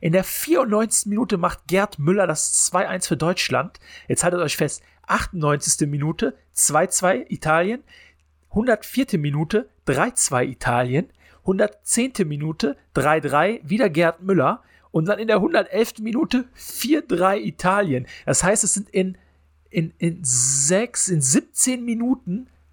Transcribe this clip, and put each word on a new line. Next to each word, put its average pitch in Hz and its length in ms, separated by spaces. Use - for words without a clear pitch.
In 160 100
der 185 120
vierundneunzigsten 220 880
Minute 208 260
macht 175 300
Gerd 196 320
Müller 185 260
das - 400
zwei 185 240
eins 185 180
für 165 80
Deutschland. 156 640
Jetzt - 160
haltet 175 160
euch 151 180
fest, - 240
achtundneunzigste 156 800
Minute, 147 480
zwei 156 360
zwei 185 420
Italien. 175 540
Hundertvierte 226 680
Minute, 151 500
drei 147 260
zwei 127 340
Italien. 127 680
Hundertzehnte 214 800
Minute, 151 500
drei 151 240
drei, 151 440
wieder 190 260
Gerd 165 340
Müller. 185 400
Und 160 160
dann 196 140
in 220 80
der 214 140
hundertelften 220 640
Minute, 247 420
vier - 480
drei 190 360
Italien. 185 680
Das 143 180
heißt, 202 200
es 202 100
sind 202 160
in, 190 260
in, 160 300
in 170 240
sechs, 180 840
in 165 140
siebzehn 240 640
Minuten 240 640